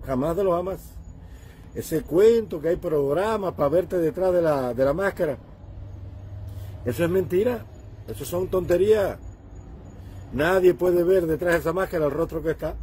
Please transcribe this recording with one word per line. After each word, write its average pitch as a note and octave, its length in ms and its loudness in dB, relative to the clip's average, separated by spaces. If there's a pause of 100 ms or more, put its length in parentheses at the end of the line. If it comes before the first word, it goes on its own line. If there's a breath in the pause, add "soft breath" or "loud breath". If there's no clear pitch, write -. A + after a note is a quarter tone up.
Jamás C#3 320 0
de G3 80 2
los F3 100 4
jamás. F3+ 240 -4 (960 loud breath)
Ese C#3 260 -4
cuento G3 600 4
que D#3+ 80 0
hay F3 80 2
programa E3+ 800 0
para C#3+ 140 2
verte F3 280 2
detrás F3+ 360 2
de F3 80 4
la, C3+ 320 2
de C3 120 2
la C#3 80 2
máscara, F3 440 0 (1500 loud breath)
eso A#2+ 180 0
es E3+ 60 2
mentira. F#3+ 560 0 (420)
Eso A2+ 180 -10
son F3+ 220 -4
tonterías. F3+ 720 2 (1160 loud breath)
Nadie F3+ 400 6
puede F3 300 2
ver F#3 220 4
detrás E3 280 2
de E3 60 4
esa D#3+ 140 0
máscara F3+ 320 0
el C#3+ 60 2
rostro D#3+ 300 -2
que D#3 100 0
está. D#3 320 -4